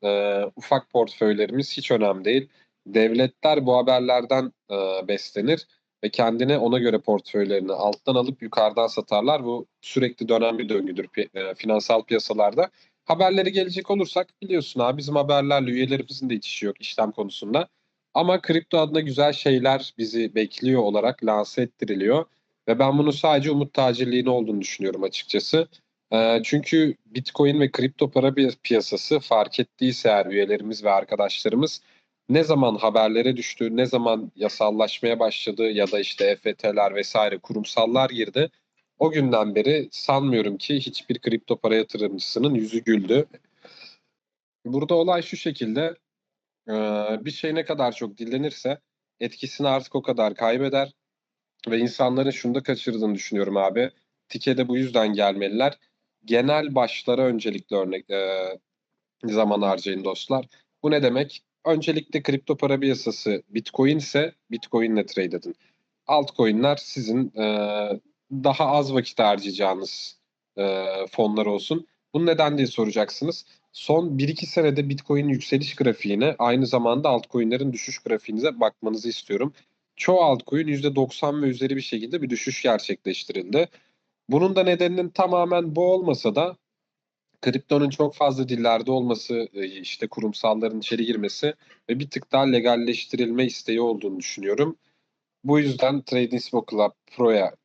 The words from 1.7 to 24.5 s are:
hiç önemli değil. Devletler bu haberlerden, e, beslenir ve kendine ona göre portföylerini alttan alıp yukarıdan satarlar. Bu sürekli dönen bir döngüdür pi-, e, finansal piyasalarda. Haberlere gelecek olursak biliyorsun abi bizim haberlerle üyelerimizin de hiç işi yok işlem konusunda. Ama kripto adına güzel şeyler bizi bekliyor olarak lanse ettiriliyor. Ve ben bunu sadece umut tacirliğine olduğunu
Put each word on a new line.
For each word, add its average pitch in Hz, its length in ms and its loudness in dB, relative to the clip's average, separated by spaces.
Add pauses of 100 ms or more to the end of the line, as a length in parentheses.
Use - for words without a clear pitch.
hiç - 140 -4
önemli 101 340 2
değil. 131 240 0 (380)
Devletler 127 800 2
bu 127 100 4
haberlerden, 127 760 2 (180)
e, 95 380 -4
beslenir 104 580 -2 (380)
ve 107 40 -2
kendine 123 500 2
ona 120 200 2
göre 117 200 2
portföylerini 101 760 0
alttan 104 420 0
alıp 127 280 -2
yukarıdan 110 440 2
satarlar. 113 580 0
Bu 120 220 -6 (140)
sürekli 123 480 -4
dönen 117 300 2
bir 113 100 -4
döngüdür 95 360 -2
pi-, 95 460 -6
e, 92 40 -8
finansal 110 480 0
piyasalarda. 110 680 0 (340)
Haberlere 185 460 2
gelecek 190 400 -2
olursak 185 380 -2 (140)
biliyorsun 170 380 -2
abi 127 180 0
bizim 147 180 -4
haberlerle 139 540 2
üyelerimizin 131 600 -2
de 117 40 -2
hiç 104 120 -6
işi - 200 -6
yok 101 140 -6
işlem 107 320 -2
konusunda. 107 560 -4 (460)
Ama 180 260 2
kripto 165 380 0
adına 156 220 2
güzel 143 320 2
şeyler 131 680 2
bizi 110 360 -2
bekliyor 120 480 2
olarak 107 420 2
lanse 107 380 0
ettiriliyor. 110 640 0 (440)
Ve 113 100 2
ben 135 200 4
bunu 147 140 4
sadece 147 380 2
umut 143 240 0
tacirliğine 123 560 2
olduğunu 110 300 0